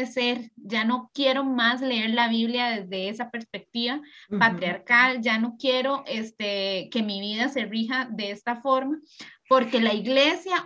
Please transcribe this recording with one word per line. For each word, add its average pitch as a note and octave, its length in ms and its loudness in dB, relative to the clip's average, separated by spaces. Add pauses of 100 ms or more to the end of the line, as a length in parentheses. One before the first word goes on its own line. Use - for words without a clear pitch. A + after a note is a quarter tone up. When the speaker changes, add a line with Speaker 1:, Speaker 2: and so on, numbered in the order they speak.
Speaker 1:
de B3+ 60 -2
ser, A#3+ 500 -2
ya A3 280 -4
no A#3+ 300 -2
quiero C4+ 300 2
más B3 380 2
leer A3+ 280 0
la A#3 180 2
Biblia A#3 420 0
desde F#3+ 400 -4
esa A#3 200 -8
perspectiva A#3 720 -6 (300)
Speaker 2:
Ujú. G#3 100 -2
Speaker 1:
patriarcal, F#3 800 2
ya A3+ 180 0
no A#3 200 0
quiero, C4 480 0
este, G3+ 840 -4
que A#3 140 0
mi G3+ 160 -4
vida G#3+ 300 -2
se A#3+ 160 -4
rija A3+ 440 -4
de G3+ 220 -6
esta A#3 300 -6
forma", C4+ 360 2 (500)
porque B3 320 4
la A3+ 140 4
iglesia D4+ 720 2